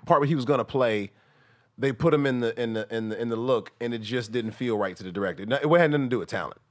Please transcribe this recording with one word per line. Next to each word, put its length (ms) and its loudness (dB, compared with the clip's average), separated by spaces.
part 140 6
where 80 2
he 60 2
was 100 -2
gonna 200 2
play, 460 0
they 140 0
put 220 2
him 120 2
in 140 2
the, 200 -2
in 120 -2
the, 220 -4
in 160 -2
the, 100 -6
in 80 -2
the 80 -2
look, 340 0
and 140 -4
it 80 -6
just 300 -4
didn't 200 -2
feel 260 -2
right 180 -2
to 80 -16
the 80 -10
director. 340 -4
No, 100 0
it 120 -2
had 120 6
nothing 140 2
to 40 -2
do 80 0
with 100 -6
talent. 300 -8